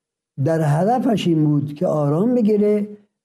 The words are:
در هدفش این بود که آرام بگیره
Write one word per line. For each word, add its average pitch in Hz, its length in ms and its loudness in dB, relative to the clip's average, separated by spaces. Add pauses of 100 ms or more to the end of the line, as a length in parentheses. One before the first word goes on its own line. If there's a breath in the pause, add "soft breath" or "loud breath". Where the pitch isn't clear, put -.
(440)
در 160 200 0
هدفش 190 640 0
این 160 180 2
بود 147 280 0
که 175 140 -4
آرام 151 480 0
بگیره 208 520 2 (380)